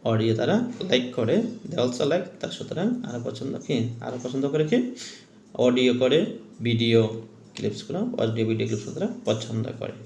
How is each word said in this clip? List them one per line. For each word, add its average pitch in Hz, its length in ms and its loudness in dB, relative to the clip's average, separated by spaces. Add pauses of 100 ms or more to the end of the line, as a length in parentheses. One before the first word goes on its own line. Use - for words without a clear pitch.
অডিও 113 320 4
তারা 185 320 2 (120)
লাইক - 340 0
করে, 131 280 2 (240)
they 170 120 -4
also 127 260 0
like, 160 220 0 (140)
তা 170 100 -6
সুতরাং 220 540 -4
আরও 120 200 -6
পছন্দ 127 340 -6
কি, 113 300 -2 (120)
আরও 123 220 -8
পছন্দ 135 260 -2
করে 151 200 2
কি, 247 260 2 (600)
অডিও 123 400 4
করে, 131 440 2 (220)
ভিডিও 113 640 4 (320)
ক্লিপসগুলো, - 440 -6
অডিও 113 480 -2
ভিডিও 110 200 0
ক্লিপস 110 280 -6
তারা 196 140 -4 (160)
পছন্দ 113 440 -2 (100)
করে। - 140 -8 (140)